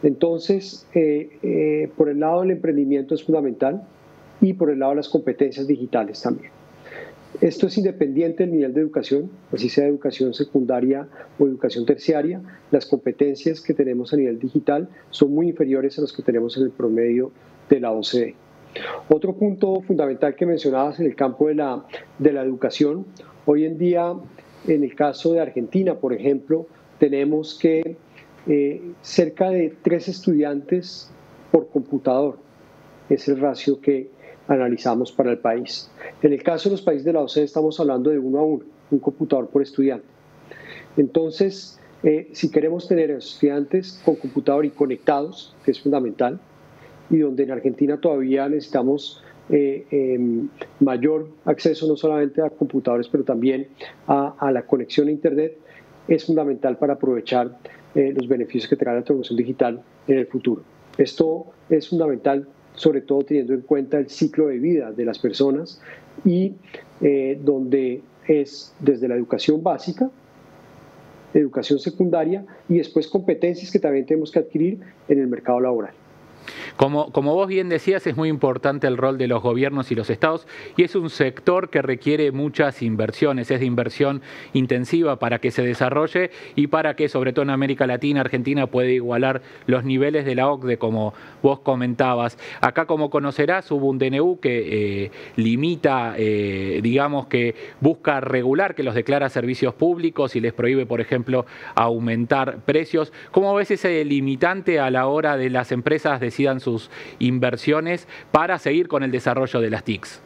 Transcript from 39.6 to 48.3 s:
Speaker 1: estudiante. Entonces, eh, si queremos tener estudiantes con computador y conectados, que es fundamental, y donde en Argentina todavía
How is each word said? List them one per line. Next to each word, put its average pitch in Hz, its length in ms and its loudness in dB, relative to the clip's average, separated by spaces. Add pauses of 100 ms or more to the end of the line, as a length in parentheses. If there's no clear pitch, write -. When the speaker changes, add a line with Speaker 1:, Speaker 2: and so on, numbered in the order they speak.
Speaker 1:
estudiante. 135 420 0 (920)
Entonces, 160 840 0 (220)
eh, 156 300 2
si - 180 -2
queremos 160 360 0
tener 160 240 2
estudiantes 143 960 -2
con 160 120 4
computador 143 500 0
y 143 40 -2
conectados, 143 960 -2
que 139 60 2
es - 100 -2
fundamental, 131 600 0 (680)
y 160 120 4
donde 139 240 0
en 131 80 -4
Argentina 135 460 0
todavía 135 480 0